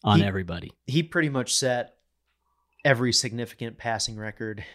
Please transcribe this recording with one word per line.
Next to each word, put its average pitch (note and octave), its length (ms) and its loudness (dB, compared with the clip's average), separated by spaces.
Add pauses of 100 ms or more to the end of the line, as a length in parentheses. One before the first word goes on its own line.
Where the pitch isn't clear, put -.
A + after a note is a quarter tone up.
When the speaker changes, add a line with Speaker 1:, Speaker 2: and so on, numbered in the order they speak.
Speaker 1:
on G3+ 160 6
Speaker 2:
He G2+ 40 6
Speaker 1:
everybody. F2+ 480 -4 (140)
Speaker 2:
he C#3+ 160 2
pretty E3 280 0
much C3 220 -2
set B2 440 -2 (880)
every B2 280 4
significant A#2 640 -4
passing A2+ 400 -4
record G#2+ 480 -8 (100)